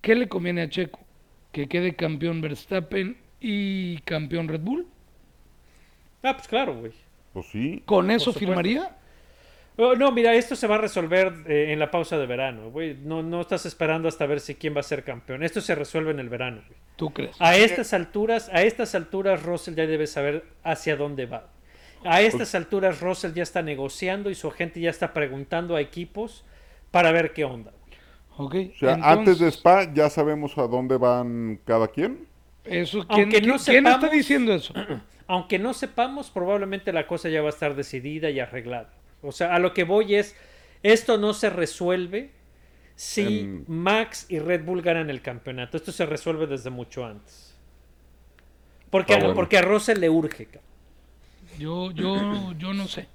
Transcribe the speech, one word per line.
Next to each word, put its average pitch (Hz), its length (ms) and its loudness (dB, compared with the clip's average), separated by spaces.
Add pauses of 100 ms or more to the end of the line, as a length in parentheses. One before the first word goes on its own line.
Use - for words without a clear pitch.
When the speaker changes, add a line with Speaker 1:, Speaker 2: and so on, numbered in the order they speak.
Speaker 1:
¿qué 220 140 4
le 240 140 2
conviene 175 340 -2
a 156 60 -4
Checo? - 320 -6 (500)
¿Que 143 180 -6
quede 175 280 -2
campeón 160 440 -4
Verstappen 185 760 -6 (240)
y 196 640 -4
campeón 160 440 -4
Red 156 140 -6
Bull? 277 260 -4 (1400)
Speaker 2:
Ah, 262 140 0
pues - 100 -20
claro, 220 300 -2
güey. 113 160 -12 (400)
Speaker 3:
Pues 92 140 -10
sí. 135 400 -4
Speaker 1:
¿Con 185 200 4
Speaker 2:
Por 214 80 4
Speaker 1:
eso 233 120 2
Speaker 2:
supuesto. 247 120 -2
Speaker 1:
firmaría? 202 580 0 (800)
Speaker 2:
Oh, 247 200 4
no, 269 160 4
mira, 233 220 4
esto 240 200 2
se 226 140 -2
va 208 80 4
a - 20 2
resolver, 185 540 2 (160)
eh, 151 240 2
en 151 80 -2
la 151 100 0
pausa 165 280 -2
de 135 80 -2
verano, 123 440 -6
güey. 151 320 -8
No, 160 220 -6
no 170 160 -6
estás 170 260 -4
esperando 160 420 -2
hasta 156 180 -2
ver 143 120 -2
si 143 160 -10
quién 151 220 -6
va 143 40 0
a 139 40 -6
ser 139 180 -6
campeón. 131 400 -10
Esto 170 180 -4
se 185 140 -2
resuelve 156 380 -4
en 143 80 -4
el 123 80 -10
verano, 120 400 -8
güey. - 100 -20 (180)
Speaker 1:
¿Tú 156 140 -6
crees? - 300 -8
Speaker 2:
A 175 160 8
estas 214 380 4
alturas, 220 580 0
a 175 100 4
estas 220 320 2
alturas 190 480 0
Russell 170 320 -6
ya 160 140 0
debe 156 180 0
saber 147 380 -4 (180)
hacia 160 340 -2
dónde 139 300 -4
va. 117 220 -12 (560)
A 180 180 6
estas 226 160 4
Speaker 3:
Pues 220 160 -4
Speaker 2:
alturas 185 460 0
Russell 175 340 -4
ya 175 80 -2
está 170 180 -4
negociando 170 680 -6
y 185 40 -6
su 160 140 -8
agente 170 320 -8
ya 170 80 0
está - 240 -4
preguntando 156 640 -4
a 147 60 0
equipos 208 600 -10 (460)
para 170 220 4
ver 160 220 2
qué 156 100 -2
onda, 117 280 -10 (100)
güey. - 160 -20 (680)
Speaker 1:
Ok, 190 80 -16
Speaker 3:
O - 40 -20
sea, 131 160 4
Speaker 1:
entonces 160 100 -2
Speaker 3:
antes 180 340 8
de 165 100 4
Spa 175 440 4
ya 147 160 4
sabemos 151 480 -2
a 143 100 0
dónde 127 300 0
van 120 720 0
cada 113 220 2
quien. 214 380 -4 (380)
Speaker 1:
Eso, 180 420 -4
¿quién, 208 180 4
Speaker 2:
Aunque 214 160 4
Speaker 1:
quién, 220 100 4
Speaker 2:
no 269 120 2
Speaker 1:
quién 254 140 6 (100)
está 247 100 10
Speaker 2:
sepamos, 302 160 2
Speaker 1:
diciendo 269 420 2
eso? - 180 -4 (280)
Speaker 2:
<clears throat> - 260 -20
aunque 185 320 -2
no 226 160 -2
sepamos, 269 560 -4
probablemente 196 600 -2
la 156 140 -2
cosa 170 220 -6
ya 156 140 0
va 151 60 0
a - 20 0
estar 147 260 -4
decidida 147 540 -6
y 135 100 -4
arreglada. 120 500 -10 (320)
O 143 100 -10
sea, 175 220 0
a 175 40 6
lo 180 160 2
que 180 100 2
voy 202 300 2
es: 202 200 0 (480)
esto 220 360 4
no 208 160 0
se 208 160 0
resuelve 180 800 -2 (640)
si 208 440 -2
Speaker 3:
En 196 280 -10
Speaker 2:
Max 190 640 -2
y 170 80 -2
Red 160 260 -2
Bull 180 160 -4
ganan 165 300 -2
el 127 100 -8
campeonato. 123 560 -10
Esto 160 160 -8
se 175 140 -2
resuelve 156 400 -4
desde 131 240 -8
mucho 123 340 -10
antes. - 500 -18 (1300)
Porque 190 240 4
Speaker 3:
Ah, 202 40 8
Speaker 2:
a, - 20 4
Speaker 3:
bueno. 190 160 2
Speaker 2:
porque 185 240 4
a 180 40 6
Russell 208 380 2
le 170 80 4
urge, 160 380 0
cabrón. - 240 -20 (880)
Speaker 1:
Yo, 175 320 -6
yo, 196 640 -2
yo 185 160 -8
no 196 140 -4
sé. - 280 -10